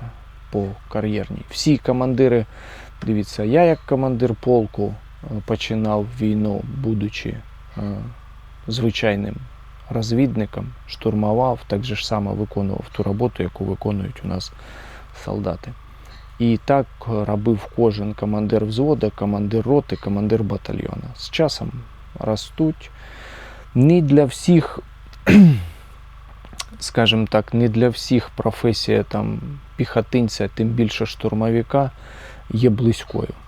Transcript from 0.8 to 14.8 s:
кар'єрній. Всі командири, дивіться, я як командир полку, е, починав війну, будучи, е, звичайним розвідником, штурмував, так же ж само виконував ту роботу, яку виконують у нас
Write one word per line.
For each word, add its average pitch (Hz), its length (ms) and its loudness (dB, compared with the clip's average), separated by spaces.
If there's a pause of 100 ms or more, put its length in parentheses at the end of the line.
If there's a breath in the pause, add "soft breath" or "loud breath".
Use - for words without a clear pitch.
кар'єрній. 104 600 -4
Всі - 280 2
командири, 127 680 2 (560 loud breath)
дивіться, 104 420 -2
я 143 200 6
як 160 220 4
командир 127 480 2
полку, 107 600 2 (300)
е, - 20 -14 (200)
починав 107 600 -2 (140)
війну, 107 420 0 (200)
будучи, 107 520 -2 (440)
е, 101 180 -6 (720)
звичайним 107 680 -2 (540)
розвідником, 113 760 -2 (200)
штурмував, 110 800 0
так 101 180 -2
же 110 120 -6
ж - 100 -8
само 101 280 -2
виконував 101 580 -4
ту - 100 -6
роботу, 104 400 -2
яку 92 220 -6
виконують 98 600 -4
у - 40 -6
нас 92 240 -6 (720 loud breath)